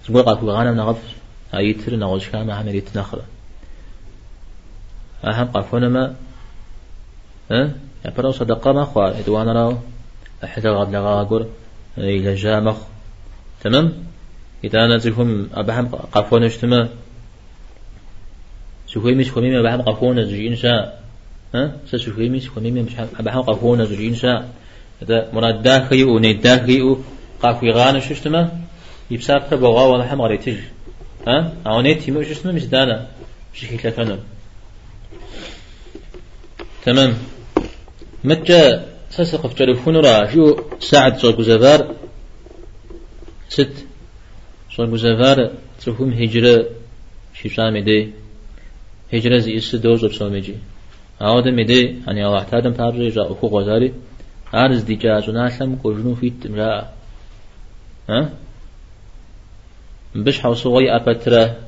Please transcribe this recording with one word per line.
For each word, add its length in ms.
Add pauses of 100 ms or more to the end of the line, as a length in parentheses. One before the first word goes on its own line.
سقول 160
قاكو 260
غانا 220
نغف. 300 (520)
أيتر 420
نغوش 340
كام 200
هم 180
يريد 280
نخرة. 300 (2000)
أهم 220
قافونا 420
ما. 260 (1400)
ها؟ 220 (320)
يا 120
برا 140
صدقة 400
ما 140
خوا. 340
إدوانا 340
راو. 240 (680)
أحد 240
غاد 280
لغا 260
أقول. 260 (500)
إلى 380
جامخ. 420 (840)
تمام؟ 320 (680)
إذا 220
أنا 140
سلهم 540
أبهم 340
قافونا 580
اجتماع. 420 (2000)
سلهم 300
مش 140
خميمة 280
أبهم 220
قافونا 420
زوج 220
إنسان. 460 (640)
ها؟ 220 (100)
سلهم 440
مش 180
خميمة 320
مش 100 (280)
أبهم 220
قافونا 440
زوج 160
إنسان. 480 (520)
إذا 320
مراد 280
داخلي 420
ونيد 380
داخلي 400
وقافي 880
غانا 280
شو 140
اجتماع؟ 360 (600)
يبساب 300 (100)
كبوا 300
ولا 320
هم 80
غريتج. 360 (680)
ها؟ 260 (140)
أو 140
نيت 200
تيمو 220
شو 80
اجتماع 240
مش 100
دانا. 420 (460)
مش 120
كيف 200
لكنا. 340 (2750)
تمام. 280 (1120)
متى 600 (240)
سأسقف 440
تلفون 420
را 300
جو 300 (240)
ساعد 380
صار 140
جزافار 640 (1500)
ست 360 (920)
صار 100
جزافار 680 (280)
تفهم 340
هجرة 520 (680)
شيشام 440
دي 340 (1000)
هجرة 240
زي 200
إس 180
دوز 300
بسومجي 500 (680)
عودة 300
مدي 300 (260)
يعني 180
الله 180
تعالى 260
بابزي 400
جاء 220
أخو 160
غزالي 460 (600)
عرض 320
دي 100
جاء 240
جناسم 560
كوجنو 400
فيت 320
مراء 460 (1160)
ها 200 (1900)
بش 240
حوصو 380
غي 180
أبترا 600 (120)